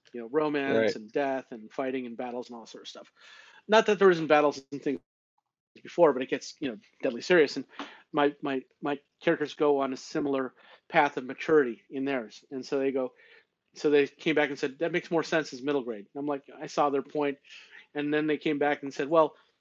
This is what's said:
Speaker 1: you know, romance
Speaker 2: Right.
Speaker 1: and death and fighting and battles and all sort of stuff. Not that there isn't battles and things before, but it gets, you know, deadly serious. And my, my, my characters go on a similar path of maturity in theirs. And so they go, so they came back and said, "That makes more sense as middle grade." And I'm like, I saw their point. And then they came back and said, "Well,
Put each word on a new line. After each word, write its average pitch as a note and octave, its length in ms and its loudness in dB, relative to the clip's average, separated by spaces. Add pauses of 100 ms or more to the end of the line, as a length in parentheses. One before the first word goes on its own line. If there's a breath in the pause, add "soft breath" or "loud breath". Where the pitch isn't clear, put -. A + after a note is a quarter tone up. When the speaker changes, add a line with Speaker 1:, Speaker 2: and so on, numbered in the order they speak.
(140)
Speaker 1:
you A#2+ 80 -10
know, A2+ 80 -12
romance C#3 640 0
Speaker 2:
Right. - 0 -
Speaker 1:
and A2 160 -14
death C3+ 400 -4
and A2 220 -16
fighting C3 340 -6
and A#2 100 -12
battles B2 320 -10
and A#2+ 80 -14
all A2+ 100 -18
sort - 160 -20
of - 60 -16
stuff. - 220 -20 (560 loud breath)
Not G#3+ 200 6
that G#3 120 2
there F#3+ 120 10
isn't D#3+ 160 0
battles D3 440 4
and C#3 120 -8
things C#3 180 -4 (800)
before, D#3+ 320 4
but B2 80 -4
it C3 80 -6
gets, - 300 -6
you C#3+ 100 -6
know, A2 80 -10 (240)
deadly B2 200 -4
serious. D#3+ 360 4
And C3 80 -8 (460 loud breath)
my, D3 300 2
my, C3+ 220 -4 (180)
my C#3+ 180 -4 (220)
characters D3 320 0
go D3 260 2
on C3 140 -2
a B2+ 40 -8
similar C3+ 560 -4 (360 loud breath)
path D3 280 2
of B2+ 80 -6
maturity C3 640 2
in C3+ 160 -6
theirs. B2+ 460 -6
And C3 140 -10
so C#3+ 140 -2
they C3+ 120 0
go, C3 220 -4 (640 soft breath)
so - 140 -2
they C#3+ 180 4
came - 280 -4
back D3 140 2
and C#3 100 -8
said, C3+ 200 -6
"That E3 120 -2
makes E3 200 -4
more E3 120 2
sense D#3+ 300 -2
as B2 100 -14
middle C#3+ 200 -2
grade." G#2+ 300 -10
And C#3+ 60 -10
I'm C#3+ 80 -6
like, C#3+ 160 -4 (160)
I D3+ 80 -12
saw D3 220 0
their C#3 140 0
point. C#3+ 360 -4 (560 loud breath)
And D3 180 -2
then D3+ 140 0
they D3 100 2
came D3+ 220 -2
back C#3+ 240 0
and C#3 100 -10
said, C#3 160 -6
"Well, D#3 260 4 (260 soft breath)